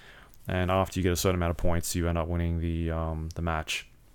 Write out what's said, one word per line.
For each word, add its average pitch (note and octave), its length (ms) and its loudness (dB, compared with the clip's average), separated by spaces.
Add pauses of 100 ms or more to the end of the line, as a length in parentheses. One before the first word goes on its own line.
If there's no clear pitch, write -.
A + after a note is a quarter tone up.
(480)
And F2+ 220 0
after F#2+ 300 2
you F2+ 40 0
get F2+ 100 2
a - 20 2
certain F#2 200 2
amount E2+ 160 0
of E2 60 -4
points, F2 380 2
you E2+ 120 2
end E2+ 100 0
up D#2+ 100 -2
winning E2+ 320 0
the, E2 320 -2
um, D#2+ 440 -4
the E2 60 -4
match. D#2+ 460 -2 (280)